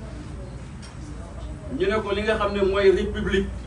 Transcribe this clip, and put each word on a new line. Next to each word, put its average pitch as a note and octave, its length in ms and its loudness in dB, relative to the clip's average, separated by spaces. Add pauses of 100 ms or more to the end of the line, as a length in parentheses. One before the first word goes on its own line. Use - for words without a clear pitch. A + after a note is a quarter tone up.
(1800)
Ñu F#3 120 2
ne G#3+ 140 2
ko G3+ 120 -2
li G3+ 80 0
nga A3 160 4
xam G#3 140 2
ne G3+ 80 2
mooy G3 300 6
république, G3+ 580 2 (180)